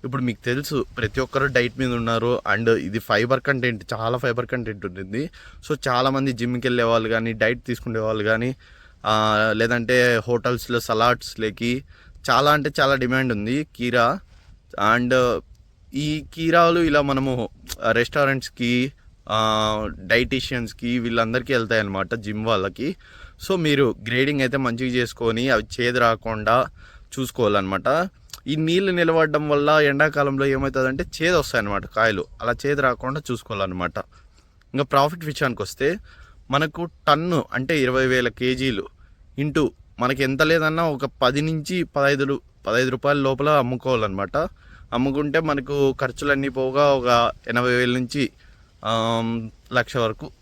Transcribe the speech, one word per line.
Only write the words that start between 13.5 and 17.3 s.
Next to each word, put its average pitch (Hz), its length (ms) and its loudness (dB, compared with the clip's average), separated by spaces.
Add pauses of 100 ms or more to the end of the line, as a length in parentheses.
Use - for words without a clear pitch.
కీరా. 123 420 0 (760)
And 123 440 2 (540)
ఈ 151 300 -4 (100)
కీరాలు 170 460 4
ఇలా 147 200 4
మనము 135 480 0 (440)